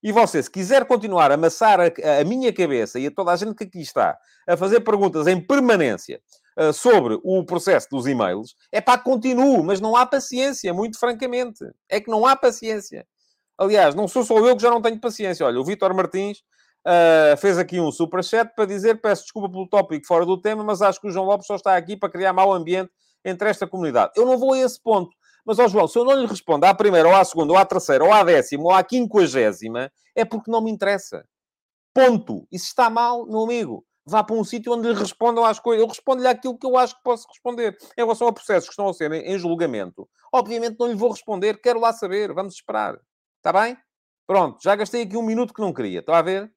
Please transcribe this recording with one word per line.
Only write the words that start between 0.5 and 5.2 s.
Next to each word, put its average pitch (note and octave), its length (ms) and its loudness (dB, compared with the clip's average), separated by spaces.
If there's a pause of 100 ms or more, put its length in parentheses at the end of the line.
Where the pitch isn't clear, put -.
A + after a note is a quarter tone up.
continuar G3 440 2
a C#3+ 60 4
amassar F3 440 2
a, F3 60 4 (360)
a - 40 2
minha B3 260 -2
cabeça C3 480 -2
e C3+ 60 -6
a D3 60 -6
toda F3 200 -2
a F3+ 40 2
gente G3+ 180 -6
que G#3+ 120 -12
aqui F3+ 160 -16
está G#2+ 360 -2 (300)
a F3 100 0
fazer G3 240 2
perguntas G3 460 0